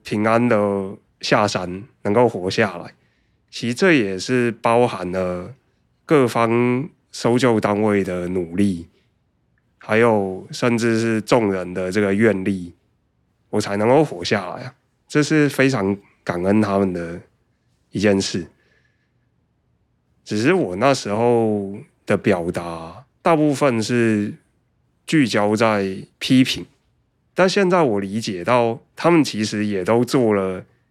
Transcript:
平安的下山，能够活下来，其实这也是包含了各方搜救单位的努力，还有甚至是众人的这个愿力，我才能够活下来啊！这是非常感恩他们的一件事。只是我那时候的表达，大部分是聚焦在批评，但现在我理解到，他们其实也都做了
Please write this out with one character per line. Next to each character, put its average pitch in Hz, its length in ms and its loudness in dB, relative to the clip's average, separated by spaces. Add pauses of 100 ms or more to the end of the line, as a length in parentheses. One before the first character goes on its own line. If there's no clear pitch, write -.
平 107 240 -2
安 117 200 2
的 101 480 0 (260)
下 110 260 2
山， 95 380 -6 (180)
能 101 100 0
够 117 160 4
活 95 220 -6
下 98 260 -2
来， 80 160 -16 (560)
其 - 200 -8
实 123 40 -2
这 180 200 2
也 98 260 -2
是 120 320 -2
包 117 360 2
含 90 240 -6
了 92 440 -6 (500)
各 139 220 4
方 123 600 0 (240)
搜 120 280 0
救 113 200 2
单 104 220 0
位 104 220 2
的 90 240 -6
努 90 280 -4
力， 92 320 0 (880)
还 107 200 -2
有 101 540 0
甚 120 260 -2
至 113 220 0
是 113 220 -2
众 113 300 2
人 90 220 -6
的 92 180 -6
这 101 80 -2
个 98 140 2
愿 101 300 2
力， 92 320 -6 (760)
我 104 120 -2
才 101 160 -6
能 107 100 0
够 143 160 4
活 90 200 -8
下 90 320 -4
来 131 100 -14
啊！ - 100 -18 (320)
这 151 160 0
是 147 260 2
非 131 200 2
常 101 280 -2 (260)
感 90 200 -4
恩 104 180 2
他 101 160 0
们 98 160 0
的 85 260 -8 (720)
一 - 80 -6
件 98 220 2
事。 92 240 -6 (1800)
只 107 140 -6
是 127 160 2
我 113 220 -2
那 131 180 2
时 117 160 -6
候 107 680 0 (300)
的 107 100 0
表 90 360 0
达， 85 540 -10 (180)
大 170 120 4
部 151 180 2
分 131 280 0
是 113 540 0 (720)
聚 147 200 2
焦 104 280 2
在 101 480 0 (160)
批 131 240 4
评， - 240 -6 (680)
但 185 160 4
现 196 180 2
在 180 140 4
我 110 180 2
理 101 220 -6
解 92 220 -8
到， 117 360 2 (160)
他 160 140 0
们 165 140 6
其 104 200 -4
实 107 220 -2
也 98 180 -4
都 113 220 2
做 117 300 2
了 95 280 -4 (280)